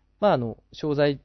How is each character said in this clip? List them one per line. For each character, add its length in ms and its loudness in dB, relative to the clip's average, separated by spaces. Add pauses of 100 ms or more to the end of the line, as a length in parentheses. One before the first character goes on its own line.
(200)
ま 80 2
あ、 40 4
あ 60 2
の、 180 -6 (160)
商 220 -4
材 300 0